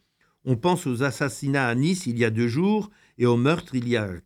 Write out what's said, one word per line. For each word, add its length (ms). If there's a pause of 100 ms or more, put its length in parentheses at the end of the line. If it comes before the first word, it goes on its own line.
(440)
On 120
pense 300
aux 160
assassinats 680
à 60
Nice 320
il 120
y 80
a 40
deux 180
jours 420 (260)
et 80
au 140
meurtre 360
il 140
y 80
a 300